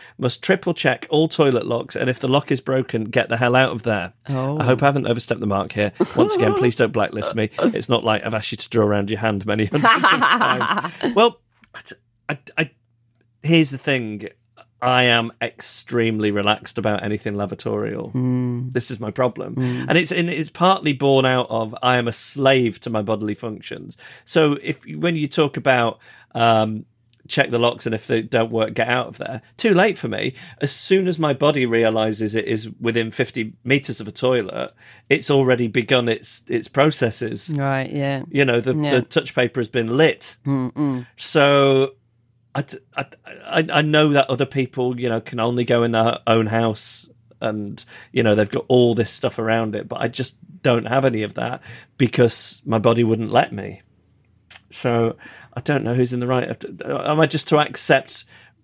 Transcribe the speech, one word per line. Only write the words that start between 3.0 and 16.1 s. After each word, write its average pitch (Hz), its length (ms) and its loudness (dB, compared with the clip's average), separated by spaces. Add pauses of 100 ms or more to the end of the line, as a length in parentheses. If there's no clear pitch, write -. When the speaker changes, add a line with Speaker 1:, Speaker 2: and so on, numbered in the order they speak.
Speaker 1:
get 117 240 0
the 117 80 -2
hell 123 180 2
out 127 160 4
of 117 120 -8
there." 98 280 -2 (160)
Speaker 2:
Oh. 139 320 -4
Speaker 1:
I 135 60 -2
hope 127 180 2
I 143 40 4
haven't 139 200 0
overstepped - 340 -2
the 104 60 -2
mark 98 260 -2
here. 104 180 0 (260)
Once 415 180 0
again, 359 200 2
please - 200 2
don't 113 180 2
blacklist 104 420 -2
me. 110 140 -2 (100)
It's - 300 -2
not 123 140 0
like 110 220 0
I've 113 80 -4
asked 107 180 -6
you 110 60 -8
to - 120 -8
draw 110 160 2
around 101 240 0
your 107 100 -4
hand 104 260 -2
many 107 200 0
hundreds 151 280 4
of 240 260 2
times. - 800 -2
Speaker 2:
<laughs> 240 180 -4
Speaker 1:
Well, 233 240 2 (360)
I, - 60 -16 (480)
I, 147 80 -6 (200)
I, 160 140 -2 (720)
here's 160 280 4
the 135 60 -8
thing. 110 520 -4 (520)
I 127 220 4
am 117 280 4 (100)
extremely 113 880 -2